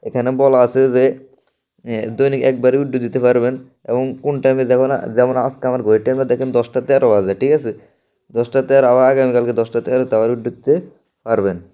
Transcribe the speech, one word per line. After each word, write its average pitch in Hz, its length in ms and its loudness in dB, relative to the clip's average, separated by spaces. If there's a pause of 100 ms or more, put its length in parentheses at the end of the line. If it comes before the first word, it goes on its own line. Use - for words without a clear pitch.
এখানে 123 280 -4
বলা 135 300 2
আছে 123 200 2 (100)
যে, 127 140 2 (800)
এ, 117 100 -8 (140)
দৈনিক 135 340 -2
একবারই 127 340 0
উইথড্র 135 220 -4
দিতে 120 200 -4
পারবেন 123 340 2 (320)
এবং 123 180 -2 (200)
কোন 143 180 -4
টাইমে 131 240 0
দেখো 127 220 2
না, 135 100 -2 (180)
যেমন 123 220 2
আজকে 131 300 -4
আমার 127 160 -2
ঘড়ির 110 220 2
টাইমে 131 200 -2
দেখেন 127 260 -2
দশটা 120 300 -2
তেরো 135 280 2
বাজে, 98 260 2
ঠিক 135 160 0
আছে? 135 200 -2 (640)
দশটা 120 280 -2
তেরো, 135 260 2
আবার 127 240 4
আগামীকালকে 123 420 0
দশটা 113 280 -2
তেরোতে 127 340 -2
আবার 110 140 2
উইথড্র 120 220 -4
দিতে 135 220 -2 (520)
পারবেন। 98 320 -2 (160)